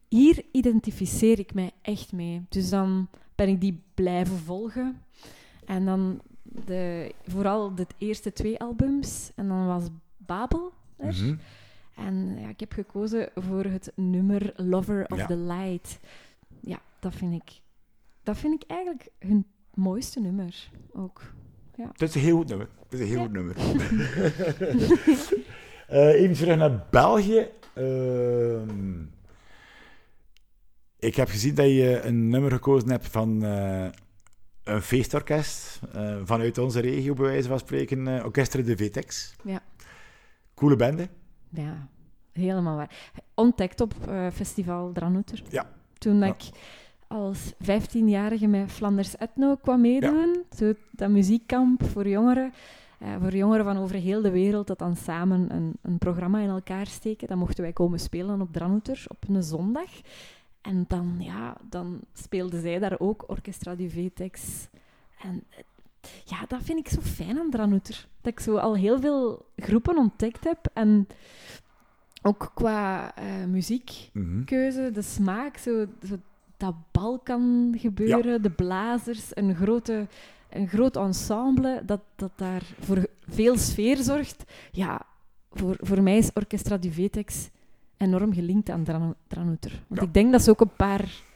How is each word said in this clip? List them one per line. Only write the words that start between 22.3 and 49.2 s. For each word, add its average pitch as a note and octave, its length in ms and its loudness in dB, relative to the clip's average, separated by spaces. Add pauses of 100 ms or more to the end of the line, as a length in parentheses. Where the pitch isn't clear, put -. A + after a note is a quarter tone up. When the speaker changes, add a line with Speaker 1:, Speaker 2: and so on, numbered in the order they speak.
Speaker 2:
goed E3 120 0
nummer. G#2 200 -8 (200)
Het - 40 -16
is B2+ 80 -6
een A2+ 60 -2
heel A2+ 120 -2
Speaker 1:
Ja. A#2+ 60 -2
Speaker 2:
goed A#2 80 -6
nummer. F2+ 240 -6
<laughs> F#3 1800 2 (520)
Eh, C#3+ 240 8
even F3 220 6
terug E3 200 4
naar D3 340 2
België. G#3 560 6 (280)
Ehm, A#2+ 1300 -2 (2000)
ik A2+ 180 0
heb C3 120 4
gezien G#2 260 0
dat C#3+ 120 6
je B2+ 360 6
een A#2 260 2
nummer C3 220 4
gekozen B2+ 400 4
hebt A#2+ 180 0
van, A2 360 0
eh, G2 420 -2 (800)
een G#2 180 -2
feestorkest, - 1000 -2 (120)
eh, G#2 320 -6
vanuit A#2 340 0
onze B2 220 0
regio, C3+ 340 -2
bij C3+ 120 0
wijze C3+ 220 0
van C3 100 0
spreken, C3 600 -4
eh, A#2 60 -6
Orchestre C3 380 0
de A#2 140 2
Vetex. - 580 -6 (100)
Speaker 1:
Ja. F#3+ 160 -6 (960)
Speaker 2:
Coole C#3 220 6
bende. D3+ 320 2 (400)
Speaker 1:
Ja, D3+ 400 -10 (440)
helemaal F3+ 440 -2
waar. - 340 -12 (240)
Ontdekt A3 460 2
op, A#3 140 0 (140)
eh, F#3 240 -4
Festival F3+ 600 -6
Dranouter. F3+ 560 -2
Speaker 2:
Ja. - 220 -6 (280)
Speaker 1:
Toen G#3 220 4
dat G3 80 4
Speaker 2:
Ja. F#3 60 -2
Speaker 1:
ik - 240 -18 (480)
als G3 540 -6
vijftienjarige G#3 840 2
met G3 260 2
Flanders G3+ 460 -2
Ethno C4+ 380 0